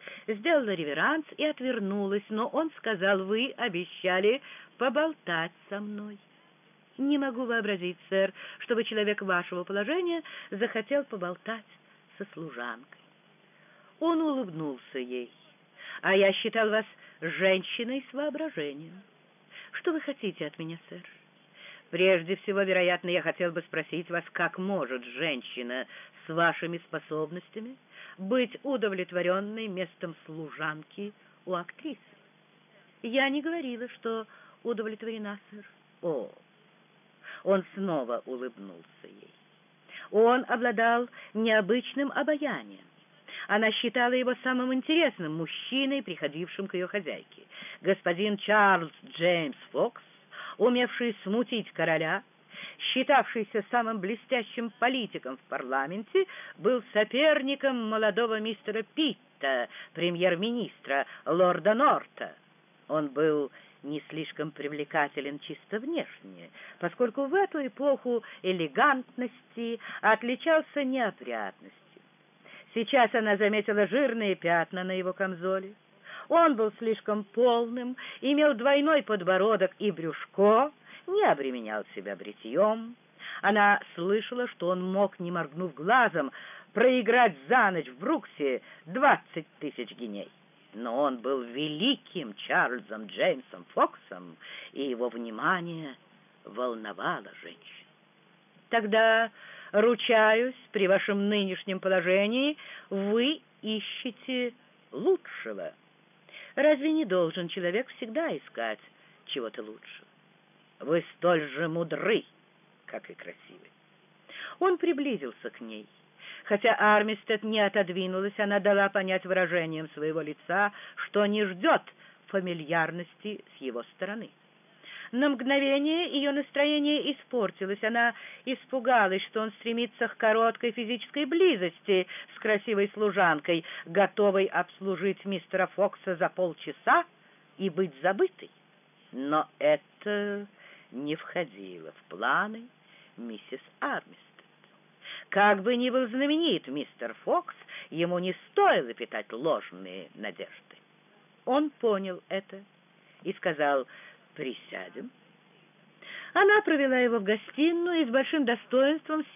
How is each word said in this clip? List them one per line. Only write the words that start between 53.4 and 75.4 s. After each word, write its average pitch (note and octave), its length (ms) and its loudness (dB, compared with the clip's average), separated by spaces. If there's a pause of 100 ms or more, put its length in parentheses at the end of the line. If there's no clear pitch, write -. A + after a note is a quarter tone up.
самым A3+ 300 0
блестящим A#3 800 -4
политиком G#3 580 -2
в - 120 -20
парламенте, C#3+ 760 0 (320)
был A3 260 2 (100)
соперником C4+ 960 2
молодого A3 500 2
мистера G#3+ 440 -6 (120)
Питта, C#3 720 -2 (260)
премьер-министра, F3 1120 -2 (200)
лорда F3 480 4
Норта. G3 600 2 (540)
Он D3+ 200 -2
был D3 440 0 (300)
не D3 280 -8
слишком D#3 420 -8
привлекателен D3 880 -4
чисто - 400 -10
внешне, A3+ 720 -8 (300)
поскольку A#3+ 460 -2
в C4+ 80 -6
эту F#4 320 2
эпоху B3+ 580 0 (180)
элегантности A#3 1400 -2 (220)
отличался C4+ 840 2
неопрятностью. B2 920 -6 (920)
Сейчас A#3 400 4
она G#3+ 240 2
заметила G#3 500 2
жирные A3+ 480 0
пятна E3+ 480 0
на F#3 100 -4
его F#3 200 -4
камзоле. F#3+ 600 -4 (560)